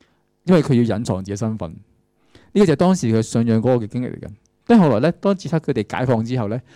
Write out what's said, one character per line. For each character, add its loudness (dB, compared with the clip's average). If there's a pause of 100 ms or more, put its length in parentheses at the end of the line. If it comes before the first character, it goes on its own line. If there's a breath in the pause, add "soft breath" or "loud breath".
(460)
因 2
為 6
佢 0
要 2
隱 -6
藏 -4
自 -10
己 -6
身 -6
份。 -10
呢 -10
個 6
就 4
係 0
當 2
時 -2
佢 2
信 -2
仰 2
嗰 2
個 -8
嘅 -10
經 -8
歷 -10
嚟 -14
嘅。 -16 (340)
但 6
係 6
後 4
來 2
呢， 2
當 -2
捷 -10
克 -2
佢 -4
哋 -6
解 -4
放 0
之 -6
後 -4
呢， -6 (140 soft breath)